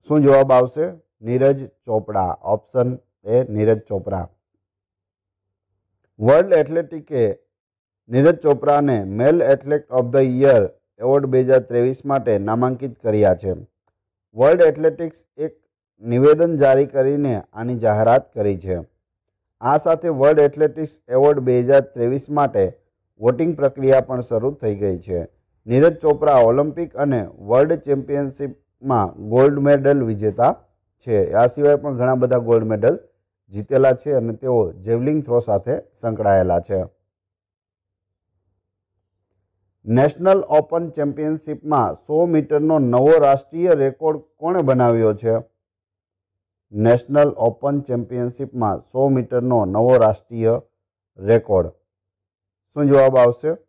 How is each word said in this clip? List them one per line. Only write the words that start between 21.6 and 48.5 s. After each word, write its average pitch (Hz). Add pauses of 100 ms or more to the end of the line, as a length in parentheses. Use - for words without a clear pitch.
હજાર 135
ત્રેવીસ 131
માટે 143 (420)
વોટિંગ 127
પ્રક્રિયા 135
પણ 127
શરૂ 120
થઈ 107
ગઈ 98
છે. 85 (380)
નીરજ 156
ચોપરા 147
ઓલિમ્પિક 147
અને 127 (120)
વર્લ્ડ 131
ચેમ્પિયનશિપમાં 135
ગોલ્ડ 139
મેડલ 143
વિજેતા 110 (420)
છે. 101
આ 113
સિવાય 147
પણ 143
ઘણા 127
બધા 123
ગોલ્ડ 113
મેડલ 110 (500)
જીતેલા 131
છે 143
અને 117
તેઓ 113
જેવલિંગ 117
થ્રો 135
સાથે 101 (280)
સંકળાયેલા 98
છે. 92 (3000)
નેશનલ 151
ઓપન 160
ચેમ્પિયનશિપમાં 147
સો 160
મીટરનો 156
નવો 127
રાષ્ટ્રીય 156
રેકોર્ડ 147
કોણે 170
બનાવ્યો 120
છે? 113 (1300)
નેશનલ 120
ઓપન 139
ચેમ્પિયનશિપમાં 123